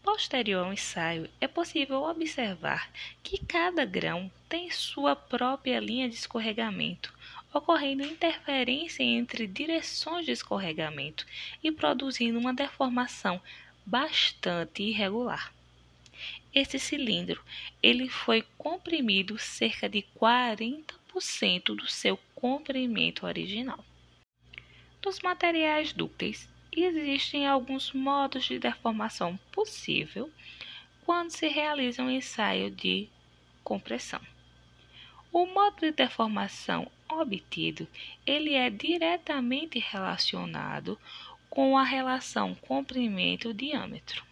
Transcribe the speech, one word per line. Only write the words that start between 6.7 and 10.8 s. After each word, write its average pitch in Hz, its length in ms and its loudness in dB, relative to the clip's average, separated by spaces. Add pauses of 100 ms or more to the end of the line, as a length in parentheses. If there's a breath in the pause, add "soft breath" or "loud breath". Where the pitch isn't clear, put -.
ocorrendo 285 500 2
interferência 294 1000 0
entre 233 440 2
direções 320 760 -2
de 262 80 0
escorregamento 160 920 -4 (360 loud breath)